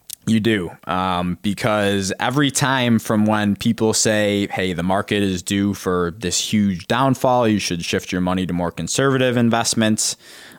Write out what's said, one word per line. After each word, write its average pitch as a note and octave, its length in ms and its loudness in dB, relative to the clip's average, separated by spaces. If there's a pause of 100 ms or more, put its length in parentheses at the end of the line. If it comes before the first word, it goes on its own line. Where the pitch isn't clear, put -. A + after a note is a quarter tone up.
(280)
You A2 120 4
do, G2+ 300 0 (160)
um, F2+ 560 -2
because G2+ 800 0
every C3+ 320 0
time B2+ 480 2
from G#2+ 260 0
when G#2+ 300 2
people A2 360 0
say, G#2 600 2
"Hey, F#2 200 -2
the E2+ 120 -4
market G2+ 400 0
is F#2 180 0
due G2+ 320 0
for F2+ 420 -2
this F#2 380 -4
huge G2+ 320 2
downfall, B2 600 2
you G#2+ 100 4
should F2 260 -4
shift - 280 -4
your F2+ 100 0
money F#2 240 0
to F2 80 -4
more F2 160 -2
conservative B2+ 680 -2
investments," A2+ 800 0 (440)